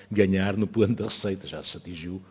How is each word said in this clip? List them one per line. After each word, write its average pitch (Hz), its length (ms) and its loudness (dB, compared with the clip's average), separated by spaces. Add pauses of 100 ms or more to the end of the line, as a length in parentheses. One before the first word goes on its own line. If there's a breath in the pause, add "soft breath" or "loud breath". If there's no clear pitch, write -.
(100)
ganhar 98 460 4
no 104 100 2
plano 110 280 4
da 107 100 -4
receita, 98 440 -4
já 78 140 -10
se - 140 -10
atingiu 90 540 -10